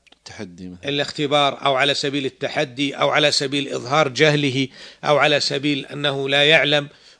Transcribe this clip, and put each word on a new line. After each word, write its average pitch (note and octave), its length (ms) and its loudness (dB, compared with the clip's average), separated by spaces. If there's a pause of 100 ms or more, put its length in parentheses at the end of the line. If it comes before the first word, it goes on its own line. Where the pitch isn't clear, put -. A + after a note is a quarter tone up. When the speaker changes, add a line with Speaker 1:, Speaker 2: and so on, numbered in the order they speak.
(240)
Speaker 1:
تحدي F#2 440 -16
مثلاً. F#2 200 -12
Speaker 2:
الاختبار C#3+ 760 -2
أو C#3 100 2
على C#3 200 2
سبيل C#3 320 -4
التحدي C#3 680 -4
أو D3 140 2
على D3 220 4
سبيل C#3 440 -2
إظهار C3+ 340 0
جهله C#3 600 2 (360)
أو C#3+ 120 4
على C#3+ 240 4
سبيل C#3+ 460 -4
أنه C#3 420 -4
لا C#3+ 160 2
يعلم D3 440 4 (320)